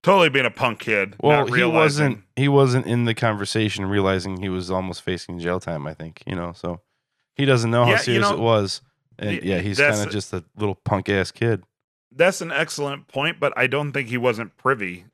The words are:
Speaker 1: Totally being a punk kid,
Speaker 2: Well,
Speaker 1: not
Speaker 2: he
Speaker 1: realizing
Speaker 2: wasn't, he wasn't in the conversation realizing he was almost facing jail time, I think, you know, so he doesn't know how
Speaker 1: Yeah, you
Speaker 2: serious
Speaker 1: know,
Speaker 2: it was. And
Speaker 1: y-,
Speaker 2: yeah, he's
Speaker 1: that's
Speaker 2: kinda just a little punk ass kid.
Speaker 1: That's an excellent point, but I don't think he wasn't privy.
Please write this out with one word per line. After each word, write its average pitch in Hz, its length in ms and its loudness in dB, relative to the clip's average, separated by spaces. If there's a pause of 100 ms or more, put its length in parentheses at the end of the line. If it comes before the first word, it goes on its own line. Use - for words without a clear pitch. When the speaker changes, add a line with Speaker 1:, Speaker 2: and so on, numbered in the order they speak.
Speaker 1:
Totally 180 280 6
being 131 160 2
a 117 60 2
punk 117 280 -2
kid, 101 420 0
Speaker 2:
Well, 147 180 4
Speaker 1:
not 139 100 0
Speaker 2:
he 123 60 -2
Speaker 1:
realizing 120 200 2 (320)
Speaker 2:
wasn't, 117 160 -4 (140)
he 135 100 2
wasn't 135 400 4
in 120 160 0
the 117 100 0
conversation 104 720 -2
realizing 95 560 0
he 98 80 -6
was 92 220 -6
almost 92 320 -4
facing 87 360 -8
jail 87 200 -2
time, 78 260 -8
I 78 80 -8
think, 80 320 -16
you 92 100 -6
know, 87 180 -8
so 87 260 -8 (560)
he 139 100 -2
doesn't 117 240 4
know 120 140 4
how 123 80 6
Speaker 1:
Yeah, - 60 4
you - 60 0
Speaker 2:
serious 117 260 2
Speaker 1:
know, 101 80 0
Speaker 2:
it - 20 -6
was. 107 420 0 (380)
And 107 120 -6
Speaker 1:
y-, - 120 -4
Speaker 2:
yeah, 92 160 0
he's 95 180 -4
Speaker 1:
that's 139 220 2
Speaker 2:
kinda 104 140 -4
just 101 200 -6
a 90 100 -8 (120)
little 101 200 -4
punk - 340 -4
ass 95 220 0
kid. 113 320 -2 (520)
Speaker 1:
That's 170 260 2
an 165 120 -8
excellent 143 560 -6
point, 151 320 -4
but 143 160 0
I 123 100 2
don't 139 240 -2
think 127 160 -4
he 123 100 -4
wasn't 117 400 -2
privy. 98 560 -4